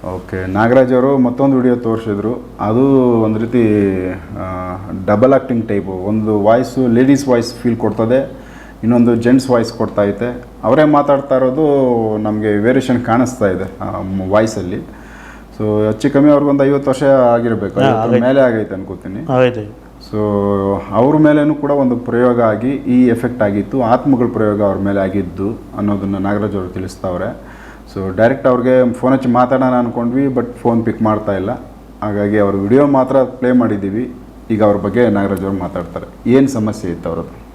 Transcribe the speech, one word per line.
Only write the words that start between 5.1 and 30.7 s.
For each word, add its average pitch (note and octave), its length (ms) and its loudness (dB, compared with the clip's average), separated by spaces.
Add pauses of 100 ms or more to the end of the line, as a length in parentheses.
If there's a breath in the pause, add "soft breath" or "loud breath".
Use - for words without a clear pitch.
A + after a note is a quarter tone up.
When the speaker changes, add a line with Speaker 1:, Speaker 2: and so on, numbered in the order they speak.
Speaker 1:
ಆ್ಯಕ್ಟಿಂಗ್ B2 360 0
ಟೈಪು. F#2+ 400 -4
ಒಂದು G#2+ 320 0
ವಾಯ್ಸು B2 480 2
ಲೇಡೀಸ್ C3 400 2
ವಾಯ್ಸ್ A#2 260 0
ಫೀಲ್ A#2 220 -2
ಕೊಡ್ತದೆ, A2+ 540 -2 (520 loud breath)
ಇನ್ನೊಂದು A#2+ 340 4
ಜೆಂಟ್ಸ್ B2+ 340 2
ವಾಯ್ಸ್ A2+ 220 2
ಕೊಡ್ತಾ G#2 320 -2
ಐತೆ. A#2+ 400 -4 (200)
ಅವರೇ C3+ 200 4
ಮಾತಾಡ್ತಾ C#3+ 520 2
ಇರೋದು C3 260 0 (560)
ನಮಗೆ G#2+ 300 -2
ವೇರಿಯೇಷನ್ A#2+ 560 2
ಕಾಣಿಸ್ತಾ A2+ 460 0
ಇದೆ, F#2 140 -4
ಆ, G2 360 -8
ಮ್-, F#2+ 300 -6
ವಾಯ್ಸಲ್ಲಿ. G#2 460 0 (840 loud breath)
So G#2+ 280 0
ಹೆಚ್ಚು A2+ 240 0
ಕಮ್ಮಿ C#3+ 200 4
ಅವ್ರಿಗೊಂದು C#3 340 4
ಐವತ್ತು C#3 260 2
ವರ್ಷ C3 120 -2
ಆಗಿರ್ಬೇಕು, A#2+ 760 2
Speaker 2:
ಹಾ, C3+ 60 0
Speaker 1:
ಐವತ್ತರ A2+ 160 0
Speaker 2:
ಆಗೈತೆ. A#2+ 180 2
Speaker 1:
ಮೇಲೆ C3+ 200 2
ಆಗೈತೆ A2 340 0
ಅನ್ಕೋತೀನಿ. F#2+ 580 -10
Speaker 2:
ಆಗೈತೆ. B2 320 0 (480)
Speaker 1:
So G#2+ 60 -4 (760)
ಅವ್ರ C3+ 220 4
ಮೇಲೇನೂ D3+ 380 4
ಕೂಡ C#3+ 160 -4
ಒಂದು C3 260 2
ಪ್ರಯೋಗ A#2+ 460 0
ಆಗಿ A2 280 0
ಈ B2+ 380 2
ಎಫೆಕ್ಟ್ A#2 340 -2
ಆಗಿತ್ತು, G2+ 400 -2
ಆತ್ಮಗಳ B2 500 2
ಪ್ರಯೋಗ G#2+ 300 0
ಅವ್ರ F#2+ 160 0
ಮೇಲೆ G2 220 0
ಆಗಿದ್ದು F#2+ 600 -4 (160)
ಅನ್ನೋದನ್ನ G2+ 420 -4
ನಾಗರಾಜ್ G2+ 380 -2
ಅವರು F#2 120 -6
ತಿಳಿಸ್ತಾವ್ರೆ. F#2 840 -8 (420 loud breath)
So F#2+ 220 -6
ಡೈರೆಕ್ಟ್ B2 300 2
ಅವ್ರಿಗೆ B2+ 460 2
ಫೋನ್ B2+ 200 0
ಹಚ್ಚಿ B2+ 160 0
ಮಾತಾಡೋಣ B2+ 500 2
ಅನ್ಕೊಂಡ್ವಿ, A#2+ 460 -2
but B2 280 -2
ಫೋನ್ A#2 320 0